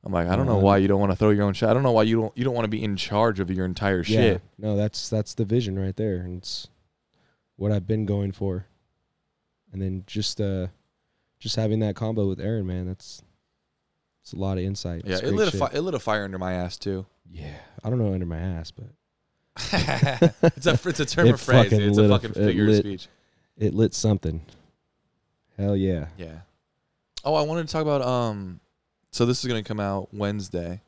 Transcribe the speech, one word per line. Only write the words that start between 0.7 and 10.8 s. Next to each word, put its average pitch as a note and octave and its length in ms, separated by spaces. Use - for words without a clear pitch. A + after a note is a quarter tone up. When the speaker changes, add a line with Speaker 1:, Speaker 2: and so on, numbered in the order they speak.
Speaker 1:
you G2 100
don't G2 120
wanna G2 160
throw G#2+ 140
your G2+ 140
own G2 100
shot. A2 160
I A2 40
don't C3+ 100
know B2+ 80
why A2 120
you A2+ 160
don't, A2 180
you A#2+ 60
don't B2+ 120
wanna A2+ 120
be G#2+ 160
in G#2 140
charge G#2 420
of F#2 120
your F#2 140
entire F#2 340
Speaker 2:
Yeah. E2+ 40
Speaker 1:
shit." G2+ 220
Speaker 2:
No, G#2+ 180
that's, G#2 340
that's G#2+ 260
the A#2 100
vision G#2 320
right F#2+ 180
there, G#2 220
and F2+ 220
it's - 280
what G2+ 160
I've G2 160
been A2 180
going G2+ 260
for. F#2+ 340
And F#2+ 100
then F#2+ 260
just, - 340
uh, F#2+ 260